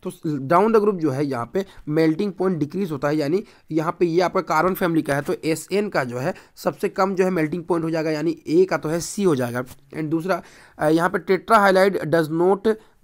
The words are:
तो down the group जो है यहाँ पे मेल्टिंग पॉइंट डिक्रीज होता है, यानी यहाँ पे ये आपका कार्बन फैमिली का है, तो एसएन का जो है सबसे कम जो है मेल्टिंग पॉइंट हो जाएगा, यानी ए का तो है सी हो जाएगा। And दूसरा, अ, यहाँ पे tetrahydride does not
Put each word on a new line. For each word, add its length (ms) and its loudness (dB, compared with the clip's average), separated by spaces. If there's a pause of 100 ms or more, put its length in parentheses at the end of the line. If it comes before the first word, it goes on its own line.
तो 80 -8 (380)
down 260 4
the 80 6
group 180 0
जो 100 0
है 160 -2
यहाँ 280 -6
पे 100 0 (240)
मेल्टिंग 440 0
पॉइंट 260 -2
डिक्रीज 340 -4
होता 160 -4
है, 80 0
यानी 260 -2 (280)
यहाँ 280 -2
पे 80 2
ये 140 0
आपका 200 0 (100)
कार्बन 240 2
फैमिली 280 0
का 120 -2
है, 80 -2
तो 120 -4 (100)
एसएन 440 -2
का 160 -2
जो 140 -8
है 160 -4 (220)
सबसे 340 -4
कम 240 -2
जो 100 2
है 60 2
मेल्टिंग 340 -2
पॉइंट 200 0
हो 60 -2
जाएगा, 200 -2
यानी 260 -2 (120)
ए 160 6
का 120 0
तो 120 -4
है 120 -2
सी 220 -6
हो 140 4
जाएगा। 280 -4 (280)
And 180 -6
दूसरा, 320 -2 (360)
अ, 100 2
यहाँ 220 2
पे 180 -4
tetrahydride 800 4
does 260 2
not 400 2 (300)